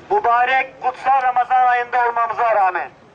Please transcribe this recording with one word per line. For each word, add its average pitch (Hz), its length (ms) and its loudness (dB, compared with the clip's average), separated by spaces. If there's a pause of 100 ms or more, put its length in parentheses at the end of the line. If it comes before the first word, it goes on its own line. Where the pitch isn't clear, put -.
(120)
Mübarek, 254 680 0
kutsal 262 420 0
Ramazan 254 440 2
ayında 240 420 0
olmamıza 233 460 0
rağmen, 180 340 0 (260)